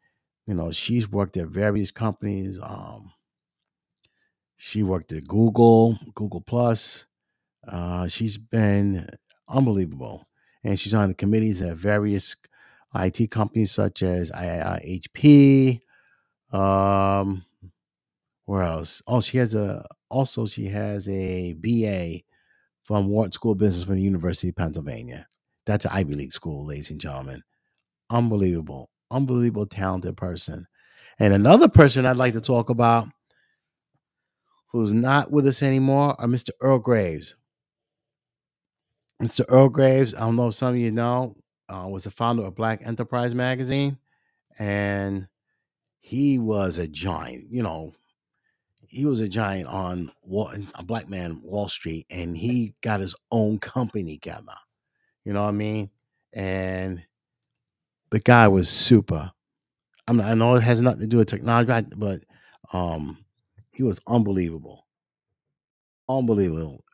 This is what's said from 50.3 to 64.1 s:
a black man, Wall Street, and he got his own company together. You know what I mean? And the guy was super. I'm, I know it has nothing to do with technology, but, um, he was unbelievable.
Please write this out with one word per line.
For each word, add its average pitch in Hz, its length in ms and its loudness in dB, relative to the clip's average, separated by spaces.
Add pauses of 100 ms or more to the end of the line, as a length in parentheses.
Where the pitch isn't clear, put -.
a - 80 -16
black 107 260 -8
man, 87 320 -10
Wall 101 260 -6
Street, 80 440 -10
and 87 260 -10
he 117 460 -4
got 107 160 -2
his 98 160 -8 (160)
own 107 260 0
company 110 460 -6
together. 82 500 -14 (720)
You 104 100 -8
know 101 80 -2
what 104 80 -2
I 104 40 -2
mean? 104 360 -4 (440)
And 92 680 -6 (1080)
the 117 80 0
guy 120 300 8
was 92 200 2
super. 90 640 2 (760)
I'm, 120 140 2
I 110 140 0
know 117 200 4
it 120 60 4
has 117 200 4
nothing 123 180 2
to 110 80 -6
do 117 100 2
with 107 120 4
technology, 117 640 0
but, 98 240 -6 (520)
um, 82 460 -6 (540)
he - 100 -8
was 113 240 -2
unbelievable. 95 800 -2 (1200)